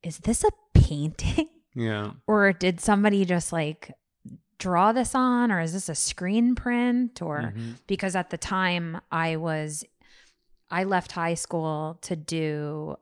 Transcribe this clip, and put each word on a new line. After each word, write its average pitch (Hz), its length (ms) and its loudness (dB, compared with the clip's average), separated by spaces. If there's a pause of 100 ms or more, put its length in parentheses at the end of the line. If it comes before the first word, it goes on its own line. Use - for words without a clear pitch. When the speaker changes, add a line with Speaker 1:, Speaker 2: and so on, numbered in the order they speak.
Speaker 1:
"Is 165 160 -10
this - 260 0
a 427 60 4 (240)
painting?" 156 720 4 (260)
Speaker 2:
Yeah. 107 380 -2 (140)
Speaker 1:
Or 202 260 4
did 180 280 0
somebody 202 440 4
just, 175 280 0
like, 156 400 -4 (640)
draw 185 340 4
this 247 220 -2
on? 247 360 2
Or 180 100 2
is 165 120 -2
this 185 160 -6
a 160 60 -6
screen 226 600 0
print? 240 680 0
Or 151 180 -4
Speaker 2:
Mm-hmm. 117 320 -6 (140)
Speaker 1:
because 190 280 -2
at 180 160 -2
the 165 80 -6
time 175 640 -2 (100)
I 165 260 0
was, 156 480 -4 (840)
I 180 140 -2
left 190 280 0
high 170 220 -2
school 160 680 -4
to - 140 -6
do, 151 840 -4